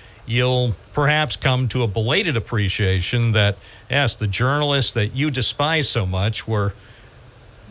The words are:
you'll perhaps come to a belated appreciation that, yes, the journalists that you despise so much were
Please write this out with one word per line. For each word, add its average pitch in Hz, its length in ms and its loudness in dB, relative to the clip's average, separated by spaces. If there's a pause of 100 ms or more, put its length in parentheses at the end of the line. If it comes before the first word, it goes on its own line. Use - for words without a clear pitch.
(280)
you'll 123 480 2 (180)
perhaps 147 420 0
come 131 340 2
to 131 120 0
a 117 60 2
belated 123 500 0
appreciation 104 920 0
that, 104 260 2 (320)
yes, 139 240 2
the 107 140 -4
journalists 139 640 0
that 104 240 -2
you 147 160 0
despise 143 580 0
so 101 160 0
much 95 420 -2
were 104 280 -2 (960)